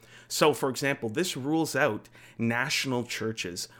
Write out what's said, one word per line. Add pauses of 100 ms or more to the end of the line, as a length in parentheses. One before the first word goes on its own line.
(280)
So,
for
example,
this
rules
out (300)
national
churches. (120)